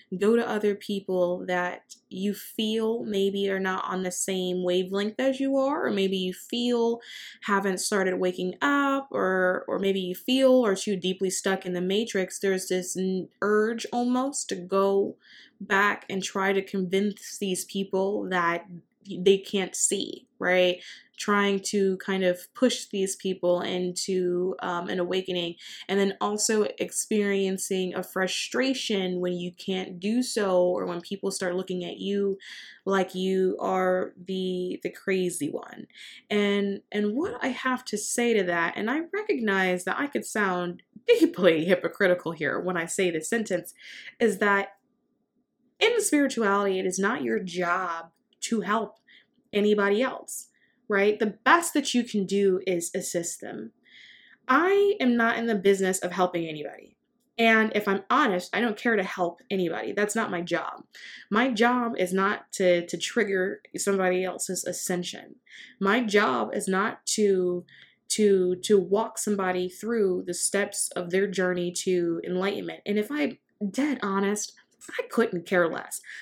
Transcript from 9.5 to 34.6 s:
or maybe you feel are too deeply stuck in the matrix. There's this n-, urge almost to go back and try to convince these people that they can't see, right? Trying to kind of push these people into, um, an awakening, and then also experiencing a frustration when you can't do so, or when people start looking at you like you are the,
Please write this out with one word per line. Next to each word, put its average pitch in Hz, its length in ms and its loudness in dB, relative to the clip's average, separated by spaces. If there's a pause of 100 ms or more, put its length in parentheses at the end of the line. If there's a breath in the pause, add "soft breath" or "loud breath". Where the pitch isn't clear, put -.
or 185 100 -2
maybe 196 220 0
you 180 160 -4
feel 254 500 4
are 196 80 4
too 196 220 -2
deeply 185 340 -2
stuck 190 360 -2
in 180 80 -4
the 180 80 -2
matrix. 190 580 -2
There's 190 300 0
this 185 260 -2
n-, 185 320 -2 (140)
urge 214 500 2
almost 247 580 0
to 196 60 -2
go 196 640 0 (420 loud breath)
back 202 500 0
and 190 140 -4
try 196 300 0
to 196 80 2
convince 196 800 -2
these 190 260 -2
people 196 640 -2
that 175 380 0 (520)
they 196 180 6
can't 196 380 -2
see, - 520 -2 (120)
right? 180 420 2 (340 loud breath)
Trying 202 520 2
to 196 300 2
kind 190 260 -2
of 180 320 0
push 247 300 2
these 190 300 -2
people 175 460 0
into, 180 1000 -2
um, 180 260 -4
an 185 100 -2
awakening, 180 560 -2 (320 loud breath)
and 196 120 0
then 196 200 2
also 214 480 0 (120)
experiencing 190 1120 0
a 190 80 -4
frustration 190 1160 -2
when 180 140 -2
you 175 180 -6
can't 185 480 -6
do 220 240 0
so, 196 360 2
or 180 280 2
when 175 140 -6
people 196 280 -6
start 185 260 -4
looking 180 300 -4
at 170 120 -10
you 196 420 -2 (440 loud breath)
like 190 300 0
you 185 460 0
are 185 540 0 (120)
the, 185 560 -4